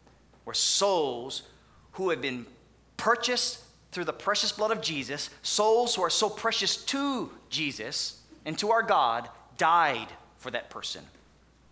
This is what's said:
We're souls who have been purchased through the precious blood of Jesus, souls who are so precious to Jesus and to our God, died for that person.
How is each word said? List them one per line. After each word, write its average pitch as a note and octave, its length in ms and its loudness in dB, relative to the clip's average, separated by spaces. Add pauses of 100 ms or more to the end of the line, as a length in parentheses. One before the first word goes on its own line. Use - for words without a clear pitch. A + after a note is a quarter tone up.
(460)
We're A2+ 80 -10
souls C#3 920 0 (500)
who F#3 160 -2
have D3 120 0
been B2+ 240 -6 (500)
purchased A#3 640 0 (300)
through F3 140 -6
the D#3 80 -2
precious G3+ 400 0
blood G#3+ 180 0
of G#3+ 100 -2
Jesus, C#3+ 480 -6 (120)
souls A3+ 540 2
who F#3+ 60 -2
are E3+ 80 2
so G#3 200 2
precious G#3 560 -2
to C4+ 440 -2 (200)
Jesus C#3+ 720 -6 (240)
and D#3 140 -6
to G#3 120 2
our A3+ 100 6
God, B2 460 2 (300)
died D#3+ 500 4 (300)
for B2+ 140 -12
that A#2 180 -6
person. - 340 -10 (680)